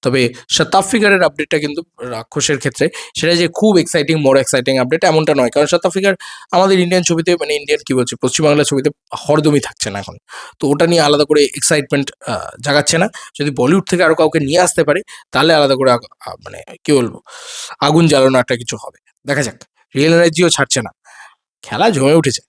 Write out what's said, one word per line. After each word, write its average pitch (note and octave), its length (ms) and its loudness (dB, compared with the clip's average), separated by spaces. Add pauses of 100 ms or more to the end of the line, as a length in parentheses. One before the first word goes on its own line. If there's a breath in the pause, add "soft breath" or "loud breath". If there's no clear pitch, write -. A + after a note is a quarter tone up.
তবে B2 300 0 (180 loud breath)
শতাব - 340 0
ফিগারের G3+ 380 2
আপডেটটা D3+ 360 -2
কিন্তু D3 240 -2 (180)
রাক্ষসের B2 580 -6
ক্ষেত্রে, C#3+ 300 -2 (280 loud breath)
সেটা E3+ 180 0
যে E3+ 200 0
খুব G#3 240 4
এক্সাইটিং, D#3 380 0
more C3+ 240 4
এক্সাইটিং C3 380 0
আপডেট, C3+ 260 0
এমনটা D#3 300 2
নয়, B2+ 160 2
কারণ D3 160 2
শতাব E3+ 260 0
ফিগার G3 220 0 (360 loud breath)
আমাদের F#3+ 300 2
ইন্ডিয়ান F3 220 0
ছবিতে, E3+ 320 0
মানে, D3+ 200 -4
ইন্ডিয়ান D3 320 -2
কি C3+ 80 -2
বলছি, B2 280 -2
পশ্চিমবাংলা D3 420 2
ছবিতে C#3 260 -2 (240)
হরদমই D3 460 0
থাকছে - 300 -10
না G2 80 -8
এখন, - 180 -14 (420 loud breath)
তো C#3 100 -2
ওটা D3+ 180 2
নিয়ে E3+ 160 2
আলাদা D3 220 2
করে D3 200 4
এক্সাইটমেন্ট, C#3+ 680 -2 (140)
আহ, G#2+ 220 -6 (160)
জাগাচ্ছে C#3+ 340 0
না। F#3 100 0 (320 loud breath)
যদি D3 100 -2
বলিউড C#3+ 400 2
থেকে F3 140 2
আরও D#3+ 100 4
কাউকে D#3 260 0
নিয়ে D3 200 0
আসতে F3 240 0
পারে, D3+ 160 0 (320 loud breath)
তাহলে D#3 220 2
আলাদা C#3 200 2
করে C3 180 0
আগ-, - 220 -4 (120)
আহ, - 80 -12 (100)
মানে, F2 140 -16 (260)
কি D3+ 80 0
বলবো, B2 280 0 (600 loud breath)
আগুন D#3 280 4
জ্বালানো C3 300 4
একটা B2 180 -2
কিছু A#2 200 -10
হবে। - 220 -16 (280)
দেখা C#3 160 -2
যাক, A2+ 200 -8 (340)
রিয়েল D3+ 160 2
এনার্জিও E3+ 380 2
ছাড়ছে - 320 -2
না, G#2 80 -10 (720 loud breath)
খেলা F3+ 280 0
জমে C#3+ 240 2
উঠেছে। C3+ 340 0